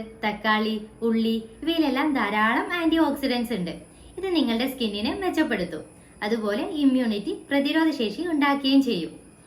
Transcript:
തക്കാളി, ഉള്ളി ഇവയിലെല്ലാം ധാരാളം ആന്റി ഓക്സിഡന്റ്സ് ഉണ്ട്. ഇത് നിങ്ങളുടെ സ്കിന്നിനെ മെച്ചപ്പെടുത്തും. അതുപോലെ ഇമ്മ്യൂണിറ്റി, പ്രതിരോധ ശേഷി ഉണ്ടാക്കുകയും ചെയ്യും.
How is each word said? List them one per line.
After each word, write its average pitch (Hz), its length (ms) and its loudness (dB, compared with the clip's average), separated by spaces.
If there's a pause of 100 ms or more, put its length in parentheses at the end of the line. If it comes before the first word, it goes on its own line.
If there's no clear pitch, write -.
(260)
തക്കാളി, 214 500 0 (260)
ഉള്ളി 226 340 2 (280)
ഇവയിലെല്ലാം 302 500 0
ധാരാളം 220 540 0 (140)
ആന്റി 320 160 2 (100)
ഓക്സിഡന്റ്സ് 247 460 -2
ഉണ്ട്. 175 200 -4 (440)
ഇത് 370 180 -2
നിങ്ങളുടെ 233 380 2
സ്കിന്നിനെ 214 480 -2
മെച്ചപ്പെടുത്തും. 220 640 -2 (420)
അതുപോലെ 214 380 0 (180)
ഇമ്മ്യൂണിറ്റി, 254 500 2 (180)
പ്രതിരോധ 302 400 2 (100)
ശേഷി 226 220 -2 (120)
ഉണ്ടാക്കുകയും 277 540 4
ചെയ്യും. 180 240 -2 (360)